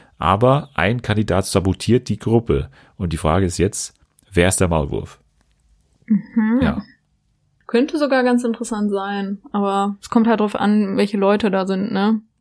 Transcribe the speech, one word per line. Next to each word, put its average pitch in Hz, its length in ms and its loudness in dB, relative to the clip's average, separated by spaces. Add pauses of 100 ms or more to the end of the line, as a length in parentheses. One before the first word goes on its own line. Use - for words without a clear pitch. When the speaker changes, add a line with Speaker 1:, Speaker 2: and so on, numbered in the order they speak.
(180)
Speaker 1:
Aber 123 560 0
ein 113 300 -2
Kandidat 101 420 0
sabotiert 98 640 0
die 104 80 -4
Gruppe. 107 520 0 (280)
Und 85 160 -6
die 82 40 -2
Frage 85 280 0
ist 87 140 -4
jetzt, - 340 -4 (380)
wer 87 160 4
ist 92 120 0
der 92 80 2
Maulwurf? - 520 -2 (880)
Speaker 2:
Mhm. 226 540 0
Speaker 1:
Ja. - 200 0 (840)
Speaker 2:
Könnte 285 320 0
sogar 262 240 2
ganz 247 200 2
interessant 220 460 -4
sein, 196 480 -4 (140)
aber 202 500 -2
es - 80 -16
kommt 226 180 4
halt 220 120 4
drauf 214 160 -2
an, 202 420 0
welche 202 200 0
Leute 202 340 2
da 190 160 0
sind, 190 240 -2
ne? 208 280 0 (220)